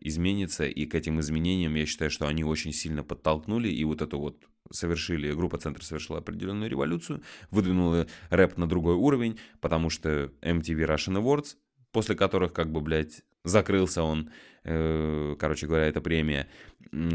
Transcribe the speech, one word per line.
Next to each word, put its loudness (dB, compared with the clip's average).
изменится, -2
и -2
к -6
этим 0
изменениям, 0
я 0
считаю, -2
что -4
они -2
очень -2
сильно -4
подтолкнули, -2
и -2
вот -2
эту -4
вот -8
совершили, -2
группа -2
«Центр» -6
совершила -8
определённую -6
революцию, -2
выдвинула 4
рэп 6
на 0
другой 4
уровень, 2
потому 2
что -2
M 0
T -2
V 2
Russian 0
Awards, 0
после 2
которых, 2
как -2
бы, -2
блядь, -2
закрылся 2
он, 0
э, 0
короче -2
говоря, 4
эта 0
премия, 0
м, -2